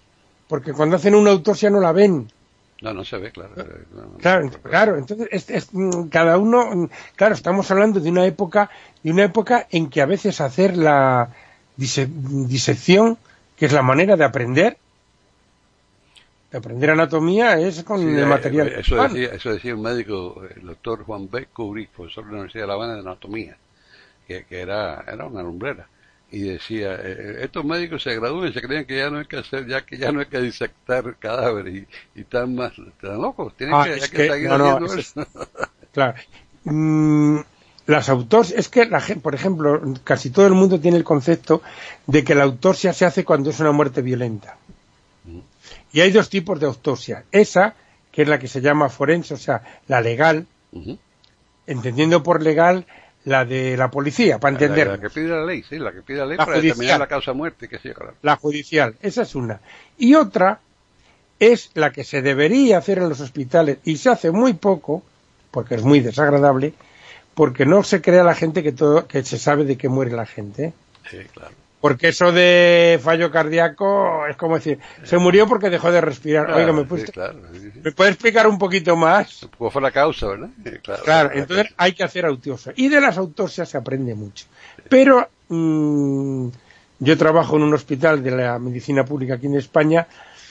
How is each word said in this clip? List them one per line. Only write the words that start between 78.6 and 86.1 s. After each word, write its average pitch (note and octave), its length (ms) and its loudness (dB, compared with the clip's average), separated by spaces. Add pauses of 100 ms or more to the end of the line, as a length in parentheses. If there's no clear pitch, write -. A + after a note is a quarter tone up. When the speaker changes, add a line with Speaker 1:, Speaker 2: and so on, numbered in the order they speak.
Speaker 1:
más? E3 520 0 (100)
Speaker 2:
¿Cuál A2+ 140 -4
fue C#3 100 -2
la C3+ 80 0
causa, C#3 380 0
verdad? G2+ 220 -8 (140)
Sí, A#2+ 60 -14 (140)
claro, - 200 -10
Speaker 1:
Claro, D#3 280 4
Speaker 2:
claro, - 20 -10
Speaker 1:
entonces E3 360 -2
Speaker 2:
claro. - 80 -20
Speaker 1:
hay F#3 160 2
que F#3+ 100 -4
hacer F3 240 -4
autopsia. C3+ 480 -8
Y C4 140 0
de C#4+ 120 4
las A#3 160 0
autopsias F3+ 500 -6
se - 100 -8
aprende B2+ 360 -6
mucho. G#2 320 -14 (440)
Pero, C4 380 6 (220)
mm, C#3+ 1000 -2 (500)